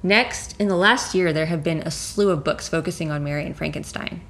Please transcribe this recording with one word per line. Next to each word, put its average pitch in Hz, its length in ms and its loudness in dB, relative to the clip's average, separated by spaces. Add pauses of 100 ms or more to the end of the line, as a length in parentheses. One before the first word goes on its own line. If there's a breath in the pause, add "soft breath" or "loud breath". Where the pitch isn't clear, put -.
Next, 214 560 0
in 208 100 2
the 185 80 4
last 214 380 4
year, 175 200 4
there 160 120 2
have 165 160 -2
been 160 200 0
a - 80 -4
slew - 400 0
of 151 120 2
books - 240 -2
focusing 165 440 -2
on 147 120 -2
Mary 147 220 -2
and 151 100 -8
Frankenstein. 156 760 -6